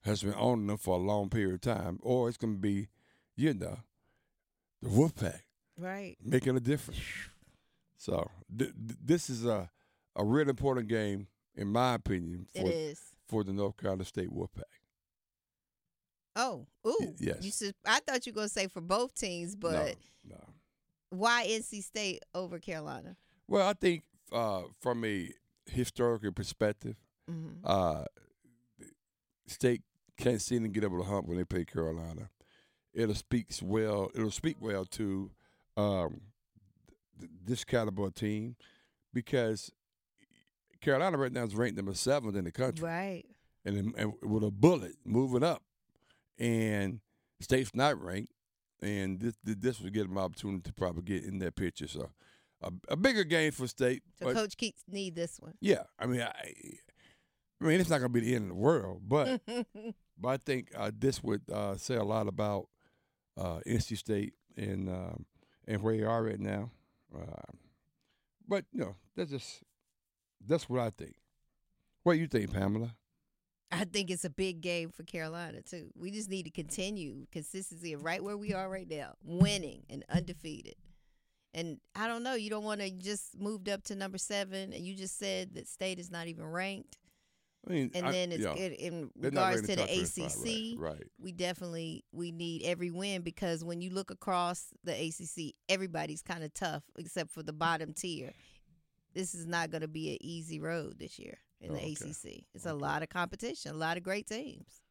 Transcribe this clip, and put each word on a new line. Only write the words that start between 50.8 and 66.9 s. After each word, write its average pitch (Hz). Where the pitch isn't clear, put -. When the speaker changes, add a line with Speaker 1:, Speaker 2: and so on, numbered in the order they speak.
Speaker 1:
get 92
in 95
that 90
picture. 82
So 71
a, 90
a 135
bigger 214
game 156
for 131
State. 127
Speaker 2:
So -
Speaker 1:
but 127
Speaker 2:
Coach 214
Keats -
need 190
this 170
one. -
Speaker 1:
Yeah, -
I 110
mean, 123
I, -
I -
mean, 165
it's 165
not 156
gonna 123
be 120
the 120
end 107
of 95
the 87
world, 95
but, 151
Speaker 2:
<laughs> 220
Speaker 1:
but 117
I 135
think, 131
uh, 107
this 131
would, 110
uh, 101
say 127
a 107
lot 107
about, 101
uh, 90
N 113
C -
State 104
and, 95
um, 87
and 104
where 110
they 107
are 113
right 107
now. 101